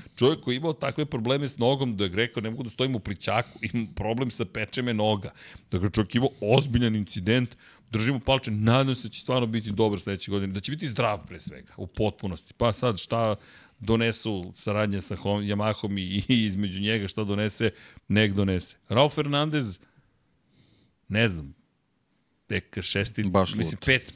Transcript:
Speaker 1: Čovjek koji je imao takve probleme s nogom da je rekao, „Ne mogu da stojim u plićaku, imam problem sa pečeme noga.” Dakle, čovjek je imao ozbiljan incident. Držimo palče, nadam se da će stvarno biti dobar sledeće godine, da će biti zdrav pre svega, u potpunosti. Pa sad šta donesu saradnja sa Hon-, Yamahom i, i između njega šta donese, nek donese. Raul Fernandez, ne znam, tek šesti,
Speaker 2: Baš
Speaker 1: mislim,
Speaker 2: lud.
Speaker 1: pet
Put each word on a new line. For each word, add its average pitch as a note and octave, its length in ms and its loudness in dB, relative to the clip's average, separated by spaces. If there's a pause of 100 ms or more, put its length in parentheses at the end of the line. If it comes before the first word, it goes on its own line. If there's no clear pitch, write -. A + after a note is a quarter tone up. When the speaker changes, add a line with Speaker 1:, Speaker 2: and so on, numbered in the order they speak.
(140)
Speaker 1:
Čovjek D3 260 4
koji B2+ 140 -2
je B2+ 40 -2
imao D#3+ 140 -2
takve D3 340 -4
probleme C3+ 420 0
s - 100 -14
nogom B2+ 380 2
da G2 80 0
je F#2 60 0
rekao, A2+ 320 -2
„Ne A2 80 -4
mogu B2 120 -8
da A#2 80 -8
stojim C3 240 0
u A2 60 -2
plićaku, G#2 640 -4
imam A2+ 240 -2
problem A#2 420 -2
sa A2+ 140 -4
pečeme A#2+ 500 -4
noga.” G#2+ 380 2 (380)
Dakle, F#2 200 0
čovjek G#2+ 240 2
je A#2+ 40 4
imao C3 120 4 (120)
ozbiljan A#2+ 540 4
incident. A2 600 0 (320)
Držimo A2+ 320 0
palče, C3 300 2
nadam A#2 440 4
se - 80 -8
da A2 80 -10
će - 100 -14
stvarno B2+ 260 0
biti A2 260 -2
dobar G2+ 260 4
sledeće G2 320 -6
godine, G2 220 0
da G2 80 -4
će C3 120 -6
biti D#3 140 -6
zdrav G#2+ 400 -2
pre E2+ 140 -14
svega, - 360 -16
u G2 100 -8
potpunosti. G2+ 680 -4
Pa A#2 180 2
sad A2+ 260 -2
šta A2+ 360 0 (460)
donesu A2 760 0
saradnja G#2 480 0
sa - 140 -6
Hon-, G2+ 300 0
Yamahom G#2 520 0
i, F#2+ 300 -2
i A#2+ 160 4
između G2 360 -2
njega G#2 280 0
šta A2 160 -4
donese, G#2 460 0 (380)
nek G#2 240 4
donese. F#2+ 440 0 (120)
Raul C3 200 4
Fernandez, C#3+ 720 -2 (1300)
ne A2 200 2
znam, D2+ 260 -8 (920)
tek - 340 -6
šesti, G#2 440 -2
Speaker 2:
Baš F#2+ 300 4
Speaker 1:
mislim, G#2 200 -2
Speaker 2:
lud. - 120 -10
Speaker 1:
pet C3 300 2